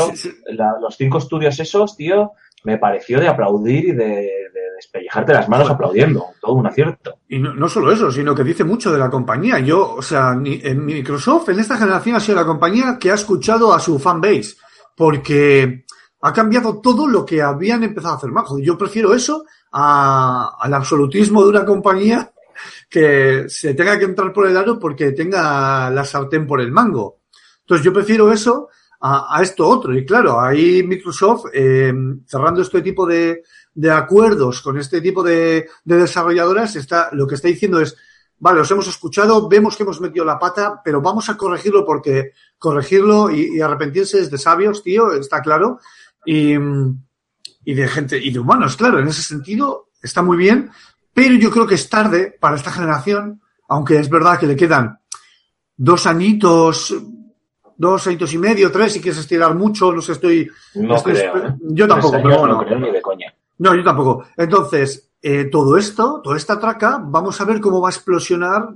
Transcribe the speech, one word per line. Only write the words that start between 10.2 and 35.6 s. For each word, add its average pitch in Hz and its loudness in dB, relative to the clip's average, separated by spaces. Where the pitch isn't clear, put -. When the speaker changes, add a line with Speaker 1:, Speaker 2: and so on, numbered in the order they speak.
Speaker 1:
ni, 139 -4
en 139 -4
Microsoft 147 -2
en 196 0
esta 220 -2
generación 214 0
ha 214 0
sido 214 0
la 170 2
compañía 190 0
que 185 0
ha 202 2
escuchado 214 2
a 160 4
su 156 -2
fanbase, 180 0
porque 143 2
ha 156 0
cambiado 220 0
todo 254 2
lo 214 2
que 156 -2
habían 175 -2
empezado 170 -6
a - -8
hacer 131 -8
mal. 208 -2
Joder, 139 -8
yo 165 0
prefiero 208 0
eso 302 -2
a, 135 2
al 135 -2
absolutismo 165 2
de 202 6
una 202 2
compañía 202 0
que 135 4
se 143 -4
tenga 196 0
que 202 2
entrar 190 -4
por 202 2
el 185 2
aro 208 0
porque 143 -2
tenga 143 -2
la 135 -2
sartén 143 -4
por 131 -2
el 120 -4
mango. 160 -2
Entonces, 165 0
yo 180 4
prefiero 214 4
eso 240 0
a, 151 -2
a 180 4
esto 180 0
otro. 135 2
Y 131 -4
claro, 175 2
ahí 160 2
Microsoft, 185 -2
eh, 131 2
cerrando 165 0
este 180 0
tipo 185 -2
de, 170 0
de 156 0
acuerdos 156 4
con 139 -4
este 147 -4
tipo 180 -2
de, 165 0